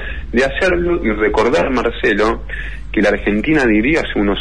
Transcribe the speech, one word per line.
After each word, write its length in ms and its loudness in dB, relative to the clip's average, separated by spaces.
de 140 2
hacerlo. 580 0
Y 100 0
recordar, 580 2
Marcelo, 720 0
que 100 0
la 80 4
Argentina 540 0
adhirió 380 2
hace 180 -4
unos 220 0